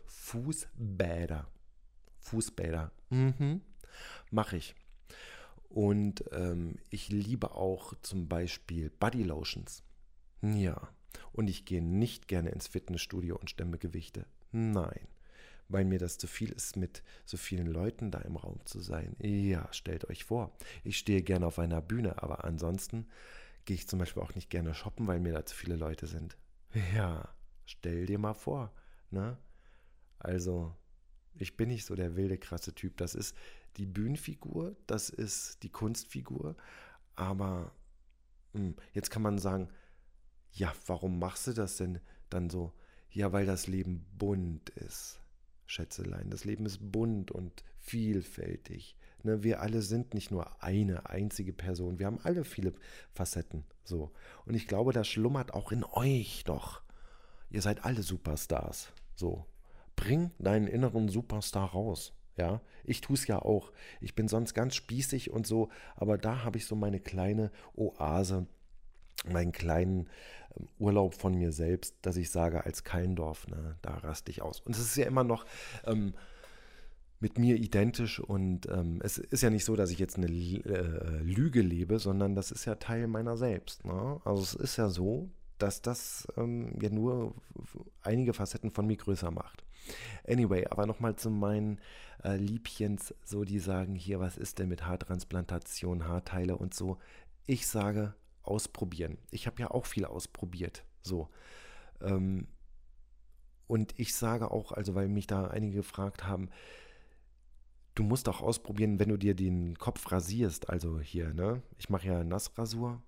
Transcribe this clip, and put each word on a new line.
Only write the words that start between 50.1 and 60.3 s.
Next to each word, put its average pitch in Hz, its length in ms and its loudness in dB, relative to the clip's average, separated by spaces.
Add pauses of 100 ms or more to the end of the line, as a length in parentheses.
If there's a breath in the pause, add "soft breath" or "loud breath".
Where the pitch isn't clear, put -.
nicht 101 160 -4
nur 87 320 -4
eine 95 460 2
einzige 95 440 -2
Person. 90 460 -2
Wir 98 80 0
haben 107 160 -2
alle 170 220 2
viele 92 300 -2 (380 loud breath)
Facetten, 82 520 -4 (200)
so. 80 280 -4 (340 loud breath)
Und 113 80 0
ich 110 120 -2
glaube, 113 260 4
das 113 160 2
schlummert 131 460 2
auch - 180 -4
in 117 120 2
euch 127 600 2
doch. - 380 -4 (680 soft breath)
Ihr 101 140 0
seid 104 220 2
alle 117 180 2
Superstars, 80 920 -2 (220)
so. 87 320 -2 (480 soft breath)
Bring 165 440 4